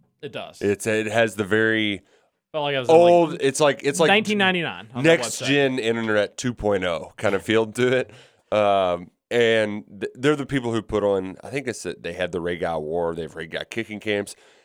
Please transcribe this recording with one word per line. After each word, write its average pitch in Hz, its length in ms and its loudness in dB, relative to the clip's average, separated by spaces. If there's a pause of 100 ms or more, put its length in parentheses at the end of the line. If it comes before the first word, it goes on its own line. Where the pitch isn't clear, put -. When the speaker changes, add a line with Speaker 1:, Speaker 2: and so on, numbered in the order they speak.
(200)
Speaker 1:
It 147 120 -12
does. 90 280 -14
Speaker 2:
It's, 101 260 0
it 110 200 0
has 113 300 0
the 104 80 0
very 107 580 0 (500)
Speaker 1:
Felt 156 120 -4
like 143 120 -4
I 135 40 -2
was 127 100 -6
in, 160 40 8
like, 170 60 10 (100)
Speaker 2:
old, 170 300 4
it's 135 200 0
like, 143 240 2
it's 143 160 0
like 160 80 4
Speaker 1:
nineteen 208 300 2
ninety-nine 156 560 -2
on 127 100 -6
that 156 40 6 (100)
Speaker 2:
next 113 240 -6
Speaker 1:
website. 127 40 -4
Speaker 2:
gen 135 320 2
internet 110 580 0
two 123 160 -4
point 104 320 0
oh 82 320 -4
kind 101 180 0
of 92 80 -2
feel 110 240 2
to 123 320 0
it. - 120 -4 (420)
Um, 98 580 2 (200)
and 110 540 2 (160)
th-, - 140 -6
they're 143 220 0
the 139 100 -6
people 123 260 -4
who 113 100 -2
put 101 220 -2
on, 95 380 0
I - 80 -16
think 123 180 -8
it's 107 160 -8
that - 180 -10
they 85 120 -8
had 90 180 -4
the 90 80 -4
Ray 87 180 -4
Guy 85 180 -4
War, 82 380 -4
they've 80 200 -10
Ray 82 120 -10
Guy 82 180 -8
kicking 107 360 -10
camps. 101 340 -4 (300)